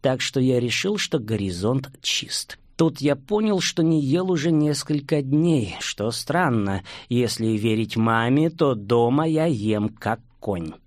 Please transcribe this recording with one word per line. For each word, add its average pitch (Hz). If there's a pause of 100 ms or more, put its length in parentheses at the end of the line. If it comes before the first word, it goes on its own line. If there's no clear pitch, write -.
так 131
что -
я 127
решил, 185
что 160
горизонт 104 (120)
чист. - (180)
Тут 165
я 143
понял, 208
что -
не 160
ел 165
уже 165
несколько 151
дней, 139
что -
странно. 117 (260)
Если 113
верить 110
маме, 117
то 143
дома 120
я 156
ем 107
как 110 (180)
конь. 85 (140)